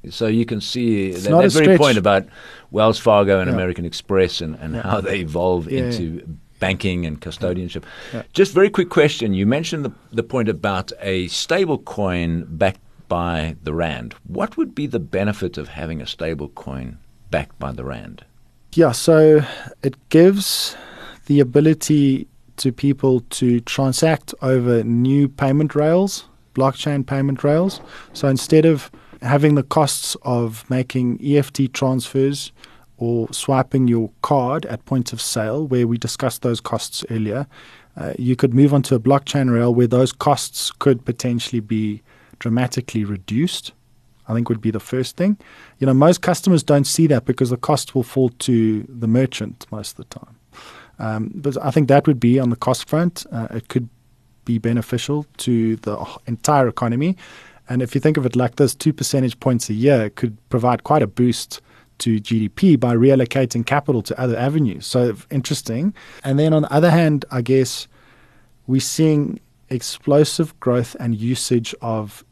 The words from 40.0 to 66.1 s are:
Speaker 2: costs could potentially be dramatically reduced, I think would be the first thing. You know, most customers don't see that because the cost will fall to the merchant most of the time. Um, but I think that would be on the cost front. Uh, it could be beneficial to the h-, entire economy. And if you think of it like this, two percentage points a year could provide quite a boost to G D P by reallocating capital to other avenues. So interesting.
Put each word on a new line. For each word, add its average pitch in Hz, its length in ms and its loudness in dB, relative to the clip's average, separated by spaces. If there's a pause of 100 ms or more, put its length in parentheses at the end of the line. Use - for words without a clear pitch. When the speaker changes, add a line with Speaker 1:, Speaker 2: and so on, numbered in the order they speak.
Speaker 2:
costs - 600 -2
could 127 340 0
potentially 120 540 -4
be 107 420 -4 (380)
dramatically 120 640 -2
reduced, 104 680 -4 (540)
I 110 60 -4
think 117 160 -2
would 110 100 0
be 110 120 0
the 107 80 0
first - 380 -6
thing. 202 200 2 (400)
You 135 80 -2
know, 135 80 4
most 151 300 4
customers 175 400 2
don't 143 240 2
see - 180 2
that 139 200 2
because 123 260 0
the 123 60 -2
cost - 360 -2
will 127 80 2
fall 127 280 0
to 113 600 0
the 117 180 -6
merchant 120 600 -2
most 107 220 -12
of - 60 -20 (120)
the - 100 -18
time. - 160 -20 (640)
Um, 110 380 -6
but 139 280 -6
I 139 60 -2
think 135 200 2
that 139 180 6
would 131 120 2
be 123 200 4
on 123 100 0
the 117 60 0
cost - 340 -4
front. 165 420 -2
Uh, 113 200 -8
it 113 160 -10
could 120 200 -4 (580)
be 117 120 -2
beneficial 120 680 -4 (100)
to 113 380 0
the 104 240 -8
h-, - 260 -12
entire 131 420 2
economy. 123 480 -2 (540)
And 127 120 -2
if 123 140 -6
you 135 60 2
think 151 160 2
of 131 80 -2
it 117 100 -2
like 123 200 0
this, 139 200 2
two - 160 0
percentage 131 480 -2
points 123 300 0
a 110 40 -2
year 113 360 2
could 110 280 -6 (120)
provide 120 340 0
quite 151 180 2
a 104 60 0
boost - 540 -2 (380)
to 110 200 0
G 113 200 -2
D 104 100 -2
P 175 260 4
by 120 200 -2
reallocating 127 720 2
capital 139 360 0
to - 180 -8
other 123 160 0
avenues. 127 520 -2
So 123 280 0 (140)
interesting. 139 640 -4 (300)